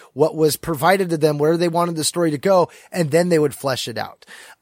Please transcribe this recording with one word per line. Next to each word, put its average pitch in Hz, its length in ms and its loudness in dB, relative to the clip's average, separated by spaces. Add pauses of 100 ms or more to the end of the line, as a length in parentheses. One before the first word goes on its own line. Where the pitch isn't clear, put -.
(120)
what 147 220 0
was 156 220 2
provided 170 540 0
to 165 60 -2
them, 151 220 0
where 156 180 2
they 170 120 0
wanted 170 260 -2
the 156 80 -6
story 165 300 -2
to 143 60 -4
go, 185 300 2 (220)
and 165 220 -4
then 175 160 2
they 170 100 4
would 147 160 0
flesh 135 320 -6
it 113 100 -10
out. - 300 -10 (360)